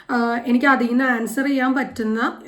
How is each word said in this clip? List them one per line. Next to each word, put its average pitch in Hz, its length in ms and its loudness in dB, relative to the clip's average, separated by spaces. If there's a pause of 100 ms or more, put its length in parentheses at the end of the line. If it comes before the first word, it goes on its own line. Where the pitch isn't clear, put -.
(100)
ആ, 233 260 0 (100)
എനിക്ക് 247 200 2
അതിൽ 247 200 4
നിന്ന് 247 180 2
ആൻസർ 247 420 0
ചെയ്യാൻ 262 280 0
പറ്റുന്ന, 233 720 -2